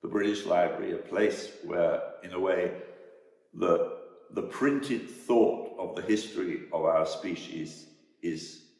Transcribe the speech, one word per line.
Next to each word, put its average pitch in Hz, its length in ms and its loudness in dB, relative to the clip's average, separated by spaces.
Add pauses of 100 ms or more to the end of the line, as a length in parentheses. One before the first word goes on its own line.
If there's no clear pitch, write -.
the 82 60 -8
British 101 380 0
Library, 87 480 2
a 82 40 -4
place - 540 0 (120)
where, 85 380 2 (220)
in 87 100 -14
a 92 60 -4
way, 90 320 2 (800)
the, - 440 2 (340)
the - 100 -4
printed 139 680 0
thought - 720 4
of 92 160 -6
the - 60 -6
history 92 640 0 (100)
of 80 100 0
our 80 220 6
species 80 840 -8 (340)
is - 440 -6 (140)